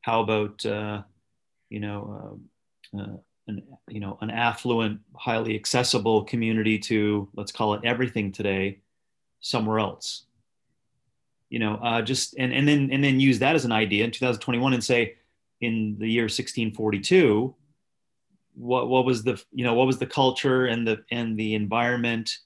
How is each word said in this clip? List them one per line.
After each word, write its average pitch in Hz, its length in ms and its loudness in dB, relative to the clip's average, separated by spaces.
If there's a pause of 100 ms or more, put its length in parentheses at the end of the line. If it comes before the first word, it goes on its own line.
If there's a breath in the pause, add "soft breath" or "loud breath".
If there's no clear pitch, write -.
How 113 200 0
about, 107 440 0
uh, 104 380 -4 (640)
you 107 100 -10
know, 104 600 -10 (560)
uh, 101 60 -8
uh, 95 160 -12 (300)
an, 101 140 -8 (260)
you 110 120 -10
know, 98 220 -8
an 110 100 -6
affluent, 113 680 0 (160)
highly 113 380 -2
accessible 113 720 2
community 110 560 0
to, 104 560 0
let's 101 160 -10
call 104 240 0
it 104 80 -8
everything 117 480 0
today, 98 480 -2 (600)
somewhere 110 380 0
else? - 460 -6 (1200)
You - 100 -6
know, 107 160 0
uh, 117 260 -2
just, 127 360 -4
and, 127 160 -2
and 135 140 4
then, 143 240 4
and 139 120 2
then 135 160 4
use 135 200 6
that 139 160 4
as 143 100 2
an 117 60 0
idea 107 320 4
in 117 80 0
two 127 140 -4
thousand 120 160 0
twenty-one 127 320 2
and 120 100 0
say, 120 320 2 (460 loud breath)
in 113 360 -2
the 110 120 -4
year 113 180 2
sixteen 110 460 -4
forty-two, 110 840 2 (1000)
what, 120 340 -2
what 127 160 4
was 120 180 0
the, 113 180 -2 (120)
you 131 100 -4
know, 120 100 2
what 127 140 4
was 131 100 2
the 123 80 -2
culture 127 600 2
and 117 200 -2
the, 110 260 -2
and 113 280 -4
the 110 160 -2
environment 117 720 0 (160)